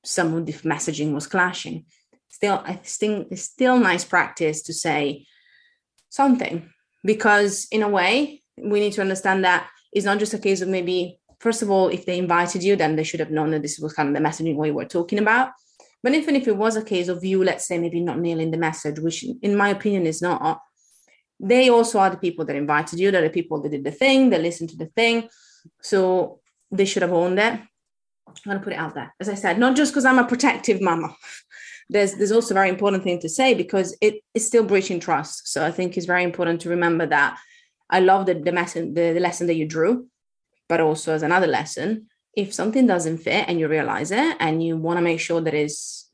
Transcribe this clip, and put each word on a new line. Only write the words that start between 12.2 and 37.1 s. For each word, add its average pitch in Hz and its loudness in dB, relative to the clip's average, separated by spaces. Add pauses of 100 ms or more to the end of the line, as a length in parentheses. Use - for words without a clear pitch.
you, 196 4
then 156 2
they 156 -2
should 160 -6
have 156 -4
known 156 0
that 151 -2
this 151 -8
was 151 -8
kind 147 -2
of 143 0
the 151 0
messaging 160 -4
we 151 0
were 147 -4
talking 180 -2
about. 240 2 (500)
But 277 2
even 311 0
if 262 0
it 208 2
was 220 0
a 214 -4
case 180 -2
of 175 -4
you, 190 2
let's - -2
say, 175 -4
maybe 170 -4
not 170 -2
nailing 165 -2
the 160 -2
message, 156 -4
which 160 -6 (160)
in 202 0
my 202 2
opinion 196 0
is 160 -2
not, 160 -2 (800)
they 247 4
also 233 4
are 190 4
the 180 -4
people 165 -4
that 143 -6
invited 147 -2
you, 196 4
they're 185 4
the 156 2
people 160 -4
that 147 -6
did 139 -6
the - -4
thing, 269 4
they 180 4
listened 165 -4
to - -20
the 165 -8
thing. 226 0 (540)
So 185 0 (320)
they 196 0
should 190 0
have 175 0
owned 180 2
it. 226 0 (680)
I'm - -20 (120)
gonna 196 -6
put 196 -8
it - -6
out 160 -8
there. 135 -12
As 190 -8
I 202 -4
said, 196 0
not 254 4
just 294 2
'cause 262 2
I'm 262 6
a 240 4
protective 240 0
mama. 165 -2 (760)
There's, 202 2
there's 196 0
also 226 2
a 190 4
very 190 4
important 190 0
thing 180 -2
to 170 -6
say 262 4
because 180 0
it 214 2 (100)
is 220 -2
still 233 4
breaching 190 0
trust. 156 -4
So - -2
I 165 -2
think 180 -4
it's 170 -4
very 180 2
important 170 -2
to 170 -6
remember 170 0
that. 147 2 (540)